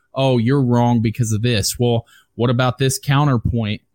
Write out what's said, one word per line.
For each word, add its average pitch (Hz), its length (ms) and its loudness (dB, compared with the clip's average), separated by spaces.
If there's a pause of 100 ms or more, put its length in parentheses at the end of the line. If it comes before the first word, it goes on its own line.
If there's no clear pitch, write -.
(120)
"Oh, 131 260 0
you're 131 260 2
wrong 120 360 2
because 113 300 -2
of 107 120 -2
this." 117 360 -2
Well, 120 260 0 (300)
what 120 160 0
about 127 280 0
this 131 200 -2
counterpoint, 120 840 0 (120)